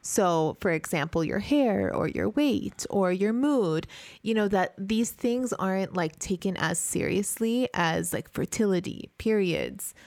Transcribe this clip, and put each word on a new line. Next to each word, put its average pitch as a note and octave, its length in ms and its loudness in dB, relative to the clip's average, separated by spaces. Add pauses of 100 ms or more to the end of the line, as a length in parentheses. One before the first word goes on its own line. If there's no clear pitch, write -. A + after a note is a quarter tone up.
So, E3+ 580 2
for F3+ 120 2
example, D#3+ 500 -2
your - 160 0
hair G#3 560 2
or - 140 0
your - 200 -2
weight - 640 0
or F#3 220 2
your G3 200 0
mood, A#3 540 2 (360)
you A3 120 0
know, G#3 140 2
that F#3+ 300 2
these A3 340 0
things B3 400 -2
aren't, F#3+ 420 -2
like, E3+ 240 -2
taken F#3 380 -2
as E3+ 240 -2
seriously A3+ 920 0
as, E3+ 400 0
like, - 200 -6
fertility, - 840 -2
periods, F#3+ 760 -2 (120)